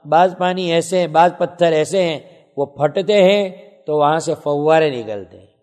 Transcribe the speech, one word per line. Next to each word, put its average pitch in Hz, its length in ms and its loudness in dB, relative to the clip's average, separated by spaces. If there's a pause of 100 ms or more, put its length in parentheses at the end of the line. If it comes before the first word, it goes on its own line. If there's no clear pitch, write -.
بعض 180 300 2
پانی 180 340 -2
ایسے 170 260 -2
ہیں، 175 80 -2
بعض 160 320 4
پتھر 175 340 0
ایسے 156 300 0
ہیں، 160 180 -4 (360)
وہ 139 100 -2
پھٹتے 185 580 0
ہیں 196 240 2 (380)
تو 151 120 -2
وہاں 151 200 2
سے 160 240 -4
فوارے 151 480 2
نکلتے 104 480 -10
ہیں 95 240 -20